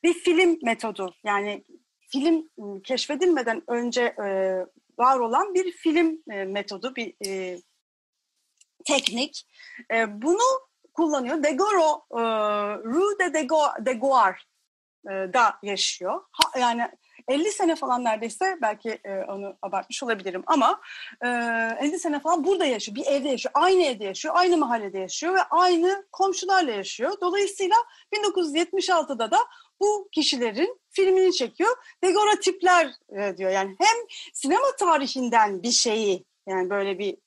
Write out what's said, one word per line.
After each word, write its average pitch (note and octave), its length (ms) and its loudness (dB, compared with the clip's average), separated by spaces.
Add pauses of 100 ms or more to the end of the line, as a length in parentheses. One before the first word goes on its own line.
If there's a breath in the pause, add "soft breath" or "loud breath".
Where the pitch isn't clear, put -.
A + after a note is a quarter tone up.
bir E4+ 100 4
film E4+ 500 4
metodu. A3 600 -4
Yani G3+ 400 -2 (480)
film, D#4 260 2
e, G3+ 460 -10
keşfedilmeden C4 840 -2
önce, A#3+ 340 -2
e, F#3+ 560 -2 (400)
var B3+ 220 4
olan C4+ 340 0
bir F#4 180 0
film, D#4+ 600 0
e, G3 140 -6
metodu, G3+ 500 -8
bir, A3+ 180 -8 (140)
e, F#3 300 -6 (1300)
teknik. C#4 600 -2 (460 loud breath)
E, G#3+ 280 -2
bunu A#4 480 2 (300)
kullanıyor. D4 440 0
Daguerreau, D#4+ 680 2
e, A#3 100 -4 (640)
Rue F4+ 360 0
de F4 140 0
Daguerre, D4+ 520 0
Daguerre, B3 520 2 (680)
e, F#3+ 280 -8
da A3+ 300 2
yaşıyor. G3 580 -4 (100)
Ha, - 280 0
yani A#3 280 0 (400 soft breath)
elli D#4 240 0
sene E4+ 240 0
falan B3+ 280 -2
neredeyse, A#3 580 -2
belki, G#3+ 280 -2
e, G3 340 -8
onu G3 380 -10
abartmış G3 420 -6
olabilirim F#3+ 420 -6
ama, D4 360 2 (420 loud breath)
e, B3 40 -2 (520)
elli D4+ 200 -2
sene D4 200 -2
falan D#4+ 240 0
burada F#4+ 220 2
yaşıyor, G#3+ 300 -2
bir C4 100 -6
evde C#4+ 240 0
yaşıyor, - 260 -4
aynı F4+ 280 6
evde B3 200 -2
yaşıyor, G3+ 340 -6
aynı F4+ 200 4
mahallede A3+ 420 -2
yaşıyor D4+ 360 -4
ve F#4 140 2
aynı F4+ 600 2
komşularla F#4 600 2
yaşıyor. G#3+ 400 -4 (100)
Dolayısıyla G4 540 0 (380 soft breath)
bin G#4 100 -2
dokuz F4+ 240 0
yüz C#4+ 80 -6
yetmiş F4 340 -2
altıda D#4+ 420 0
da F#4+ 80 4 (400 loud breath)
bu G#4 320 0
kişilerin C#4+ 800 -2
filmini F#4 440 4
çekiyor. F4+ 420 0 (280 loud breath)
Daguerreotipler, F#4 880 2 (260)
e, G3 200 -4
diyor. F#3 140 0
Yani G3 280 -2
hem A4 180 4 (360 loud breath)
sinema A#4+ 460 0
tarihinden A#3+ 840 2
bir A#3+ 80 0
şeyi, G#3+ 540 0 (220)
yani F#3 220 -2
böyle G3 300 -2
bir G3+ 280 -6